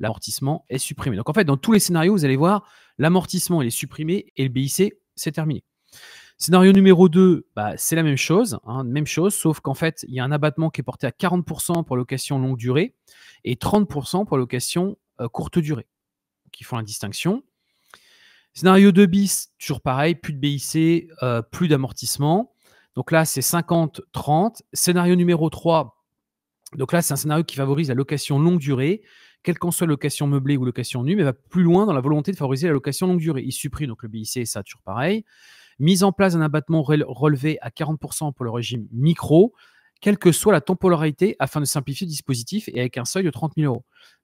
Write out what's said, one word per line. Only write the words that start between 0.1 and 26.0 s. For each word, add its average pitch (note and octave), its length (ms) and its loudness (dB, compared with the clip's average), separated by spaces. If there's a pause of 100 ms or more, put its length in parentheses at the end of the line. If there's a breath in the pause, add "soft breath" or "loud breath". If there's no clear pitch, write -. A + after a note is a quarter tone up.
est C#3 100 -6
supprimé. C3 380 -6
Donc, A2 120 -6
en D3+ 40 -2
fait, G#3 120 2
dans C#3 120 2
tous A3+ 140 -2
les G#3+ 80 6
scénarios, F3 340 2
vous F3 120 0
allez C3+ 100 2
voir, F3+ 340 0 (300 soft breath)
l'amortissement, E3+ 640 0
il A#2 60 -2
est - 20 -4
supprimé D#3 640 -6
et C3+ 80 -4
le C3+ 60 0
B A#2+ 80 -6
I C3+ 120 -2
C, F#3+ 300 -2 (160)
c'est - 160 -8
terminé. D#3 320 -4 (760 loud breath)
Scénario F#3 340 6
numéro F#3+ 360 8
deux, F3+ 460 4
bah, G#2 220 -4
c'est - 180 -4
la E3 80 2
même D3 140 2
chose, F3 480 0
hein, B2+ 180 -8
même C3+ 240 -4
chose, F#3+ 260 0
sauf - 280 -2
qu'en C#3 140 -6
fait, - 340 -4
il B2+ 60 -10
y B2+ 40 -6
a B2 60 -4
un C#3 80 -2
abattement D3+ 380 -2
qui - 100 -8
est - 20 -4
porté - 240 -6
à A#2+ 60 -4
quarante F3+ 340 -2
pour D3+ 140 -10
cent E3 240 -2
pour B2+ 120 -4
location B2+ 400 -4
longue C3 200 -2
durée B2+ 400 -2 (480 loud breath)
et B2 100 -4
trente G#3 340 0
pour C#3+ 200 -8
cent G3 160 -2
pour D3+ 140 -2
location, D3+ 600 -4 (220)
euh, A#2+ 80 -6
courte E3 320 -4
durée, D3 260 -6 (640)
qui - 140 -20
font B2 140 -10
la A2+ 40 -6
distinction. A2 640 -6 (1120 soft breath)
Scénario F#3+ 360 6
deux G3 160 8
bis, G3 500 0
toujours - 260 -8
pareil, D3 340 0
plus - 160 -10
de C3+ 80 -10
B C#3+ 60 -2
I C#3+ 120 -2
C, E3 500 0 (140)
euh, A#2+ 200 -2
plus - 260 -4
d'amortissement. D3 840 -2 (440 soft breath)
Donc B2+ 160 -6
là, D#3+ 120 4
c'est - 180 -4
cinquante E3+ 580 0 (100)
trente. D#3 520 -2 (100)
Scénario F3+ 420 2
numéro F3 340 2
trois, D#3+ 540 -2 (760)